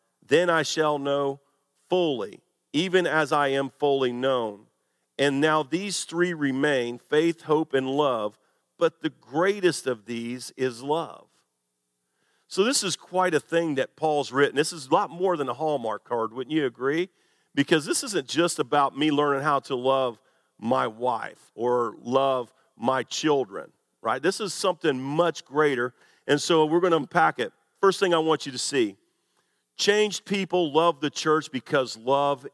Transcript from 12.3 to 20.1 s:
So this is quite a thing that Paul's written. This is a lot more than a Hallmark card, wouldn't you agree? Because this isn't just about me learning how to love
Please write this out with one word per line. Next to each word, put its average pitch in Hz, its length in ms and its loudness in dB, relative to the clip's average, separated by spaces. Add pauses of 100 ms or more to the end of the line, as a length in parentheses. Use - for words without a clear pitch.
So - 160 0
this 254 200 0
is 180 120 -4
quite 180 380 -2
a 147 60 2
thing 165 360 -2
that 127 200 -4
Paul's 147 360 -2
written. 135 240 2
This 147 160 0
is 151 160 -14
a 143 60 -2
lot 185 160 2
more 175 260 -2
than 139 140 -2
a 117 60 -2
Hallmark 127 480 -4
card, 113 280 -4
wouldn't 131 240 -6
you 147 120 0
agree? 135 420 -4 (460)
Because 147 320 2
this - 160 -2
isn't 185 240 -4
just 165 320 0
about 139 360 0
me 147 140 0
learning 143 320 2
how 143 200 2
to 139 140 -6
love 127 440 0 (400)